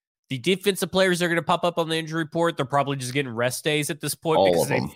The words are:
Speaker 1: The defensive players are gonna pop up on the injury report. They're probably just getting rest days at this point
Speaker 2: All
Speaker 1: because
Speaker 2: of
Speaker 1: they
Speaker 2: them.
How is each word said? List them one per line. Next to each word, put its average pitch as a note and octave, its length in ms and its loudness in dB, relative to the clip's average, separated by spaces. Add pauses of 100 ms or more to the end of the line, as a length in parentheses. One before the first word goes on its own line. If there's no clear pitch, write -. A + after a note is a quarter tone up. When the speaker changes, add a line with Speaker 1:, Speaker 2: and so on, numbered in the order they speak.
(300)
Speaker 1:
The C3+ 100 -6
defensive F#3 520 0
players F#3 300 2
are F3 80 2
gonna E3 140 0
pop F3 200 0
up F3 140 0
on E3 100 -2
the D#3+ 100 -4
injury D#3+ 260 -4
report. E3+ 340 0
They're C#3+ 80 0
probably C#3 300 0
just B2 180 -8
getting C3+ 180 -2
rest A#2+ 320 -2
days D3+ 280 0
at D3+ 100 -8
this D3 140 -6
point D#3+ 240 0
Speaker 2:
All F#3+ 80 6
Speaker 1:
because E3+ 160 4
Speaker 2:
of C#3 60 0
Speaker 1:
they C3 100 0
Speaker 2:
them. B2+ 160 -4